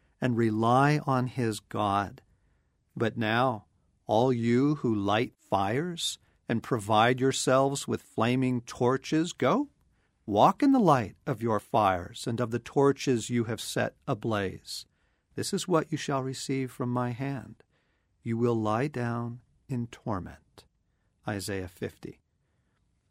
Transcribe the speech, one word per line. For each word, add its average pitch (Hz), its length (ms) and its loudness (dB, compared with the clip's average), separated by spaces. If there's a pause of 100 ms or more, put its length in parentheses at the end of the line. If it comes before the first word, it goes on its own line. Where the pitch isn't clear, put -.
(220)
and 123 160 0
rely 120 680 4
on 127 200 2
his 117 340 -2
God. 101 640 -2 (760)
But 117 220 0
now, 113 480 0 (400)
all 120 260 4
you 123 440 2
who 120 180 0
light 104 420 0
fires 127 840 -4 (300)
and 117 140 -2
provide 113 580 2
yourselves 135 680 2
with 113 140 -4
flaming 123 600 0
torches, 135 720 -2
go, 208 340 2 (580)
walk 120 360 4
in 277 100 6
the 262 60 6
light 139 380 4 (100)
of 113 160 -4
your 113 180 0
fires 95 680 0
and 117 140 -2
of 117 100 -2
the 120 80 -4
torches 139 680 0
you 120 160 0
have 110 160 -6
set - 340 -4 (120)
ablaze. 104 800 -4 (480)
This - 180 -6
is 196 160 -4
what 160 240 0
you 147 60 -4
shall 135 240 -4
receive 131 500 -6
from 123 160 -6
my 123 220 -2
hand. 131 520 -10 (600)
You 117 160 -4
will 120 160 2
lie 110 340 0
down 120 520 -6 (280)
in 120 200 -6
torment. - 760 -10 (640)
Isaiah 98 400 -6
fifty. - 520 -14 (920)